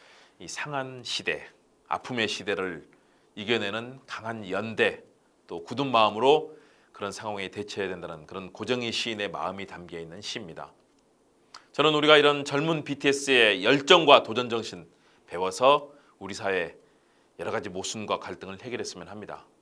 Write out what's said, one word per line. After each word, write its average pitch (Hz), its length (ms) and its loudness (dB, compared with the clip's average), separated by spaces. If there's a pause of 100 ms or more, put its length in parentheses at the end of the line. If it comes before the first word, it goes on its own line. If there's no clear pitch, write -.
(380)
이 160 100 -18
상한 131 560 -10
시대, - 420 -6 (420)
아픔의 117 400 -2
시대를 92 600 -6 (460)
이겨내는 113 720 -4
강한 110 420 -10
연대, 104 540 -2 (440)
또 - 180 -10
굳은 131 260 -4
마음으로 120 680 4 (360)
그런 101 200 -8
상황에 101 360 -8
대처해야 104 420 -6
된다는 82 360 -12
그런 92 260 -12
고정희 120 380 -4
시인의 104 400 -4
마음이 90 360 -6
담겨 87 320 -14
있는 82 240 -14
시입니다. 80 500 -12 (1000)
저는 151 220 4
우리가 151 220 8
이런 143 280 6
젊은 147 400 -2
비티에스의 131 800 2
열정과 143 580 8
도전 117 260 -4
정신 110 400 -6 (380)
배워서 123 640 2 (280)
우리 98 140 -12
사회 95 420 -4 (640)
여러 85 120 -8
가지 104 180 -6
모순과 95 500 -6
갈등을 95 440 -14
해결했으면 107 460 -10
합니다. 87 360 -16 (180)